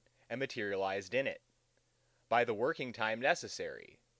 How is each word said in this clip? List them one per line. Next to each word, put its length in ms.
and 80
materialized 760
in 120
it, 160
by 160
the 100
working 380
time 300
necessary, 800